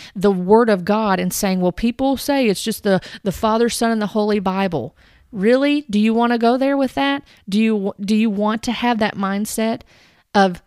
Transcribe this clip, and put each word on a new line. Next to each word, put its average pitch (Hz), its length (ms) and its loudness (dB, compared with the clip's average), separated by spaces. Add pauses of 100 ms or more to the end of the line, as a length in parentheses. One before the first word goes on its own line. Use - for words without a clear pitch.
(140)
the 202 160 2
word 202 400 4
of 190 120 2
God 202 380 0
and 180 100 -2
saying, 185 300 -2
"Well, 180 120 2
people 262 440 -2
say 269 300 0
it's 196 180 -2
just 220 200 -6
the, 190 180 2 (200)
the 190 100 -2
Father, 226 360 0
Son, 226 220 -2
and 226 100 -2
the 208 60 -4
Holy 208 320 0
Bible." 185 580 -4 (340)
Really? 269 600 2
Do 208 80 2
you 220 160 2
want 233 180 2
to 240 60 0
go 233 180 2
there 269 220 0
with 269 160 -2
that? 277 280 -2 (240)
Do 208 140 0
you, 214 400 0
do 208 160 0
you 220 140 2
want 214 320 -2
to 233 100 -4
have 240 280 -2
that 220 160 -2
mindset 214 680 -4 (520)
of 190 320 2